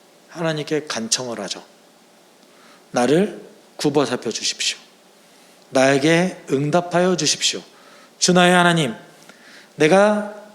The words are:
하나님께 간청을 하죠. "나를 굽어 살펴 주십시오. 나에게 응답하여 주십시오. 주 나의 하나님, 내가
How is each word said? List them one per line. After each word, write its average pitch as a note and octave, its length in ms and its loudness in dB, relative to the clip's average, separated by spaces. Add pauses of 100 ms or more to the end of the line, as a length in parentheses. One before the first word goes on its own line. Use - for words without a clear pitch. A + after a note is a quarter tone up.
(280)
하나님께 D3+ 580 -6
간청을 A2+ 540 -6
하죠. F#2 220 -10 (1300)
"나를 C#3 500 0 (360)
굽어 C#3+ 300 0
살펴 A#2 260 -6
주십시오. - 440 -6 (960)
나에게 C#3+ 640 2 (140)
응답하여 F3 680 0
주십시오. - 460 -4 (560)
주 - 140 2
나의 F3 200 6
하나님, E3+ 400 2 (840)
내가 G3+ 580 2 (200)